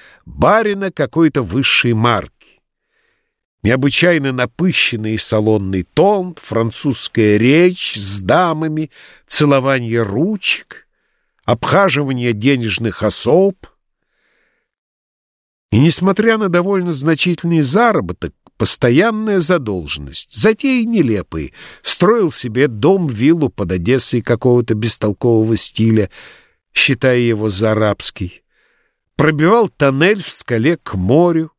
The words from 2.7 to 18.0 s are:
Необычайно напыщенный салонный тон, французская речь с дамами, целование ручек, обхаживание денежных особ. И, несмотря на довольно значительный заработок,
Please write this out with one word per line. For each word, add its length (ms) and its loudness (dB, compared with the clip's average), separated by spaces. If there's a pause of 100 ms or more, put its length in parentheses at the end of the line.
Необычайно 680 2
напыщенный 840 -2
салонный 680 0
тон, 560 0
французская 1000 0
речь 580 2
с 260 -8
дамами, 720 -2 (340)
целование 800 0
ручек, 840 -4 (580)
обхаживание 880 0
денежных 680 -2
особ. 640 0 (2000)
И, 80 4
несмотря 580 2
на 100 -2
довольно 460 0
значительный 680 0
заработок, 760 0 (220)